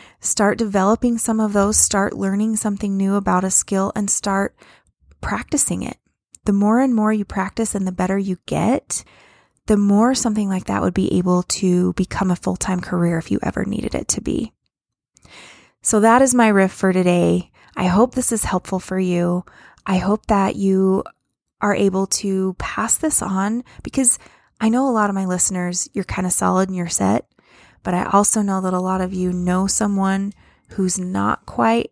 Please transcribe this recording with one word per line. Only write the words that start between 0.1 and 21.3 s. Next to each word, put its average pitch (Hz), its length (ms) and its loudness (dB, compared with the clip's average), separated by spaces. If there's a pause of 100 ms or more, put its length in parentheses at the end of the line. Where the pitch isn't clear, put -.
Start - 380 0
developing 220 600 0
some 220 220 -2
of 208 140 0
those, 208 240 2
start - 360 0
learning 202 440 -2
something 202 400 -4
new 196 180 0
about 190 300 0
a 190 40 -2
skill 190 460 -2
and 202 160 -2
start 196 440 -2 (680)
practicing 202 600 -4
it. - 140 -10 (460)
The 202 100 2
more 208 280 4
and 262 120 2
more 214 200 2
you 208 100 0
practice 196 520 -6
and 190 120 -2
the 185 60 -4
better 185 240 0
you 190 280 -4
get, 180 600 -2 (600)
the 214 100 4
more 208 360 4
something 214 360 -2
like 190 160 -4
that 196 160 -2
would 185 120 0
be 185 240 0
able 180 260 2
to 180 500 0
become 190 360 -2
a 180 60 0
full-time 185 460 -4
career 170 360 -2
if 165 140 -6
you 196 100 0
ever - 220 -4
needed - 320 -4
it - 140 -4
to - 120 -4
be. - 300 -4 (1300)
So 208 200 2
that 226 200 6
is 254 140 4
my 226 140 6
riff 196 220 4
for 190 200 0
today. 175 600 2 (240)
I 185 100 -2
hope 208 280 4
this 247 180 -2
is 220 120 -2
helpful 185 360 -4
for 185 200 -6
you. 175 460 0 (400)
I 190 120 0
hope 196 300 0
that 196 300 2
you 190 460 2 (580)